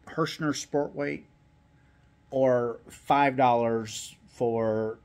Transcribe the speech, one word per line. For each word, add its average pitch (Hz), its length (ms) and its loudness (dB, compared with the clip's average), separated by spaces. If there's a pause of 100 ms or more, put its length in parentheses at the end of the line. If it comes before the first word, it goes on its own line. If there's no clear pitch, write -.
Hirschner 156 460 -4
Sport - 400 -6
Weight, 143 320 -8 (1040)
or 123 580 2
five 139 480 2
dollars 117 800 0 (100)
for 113 800 -2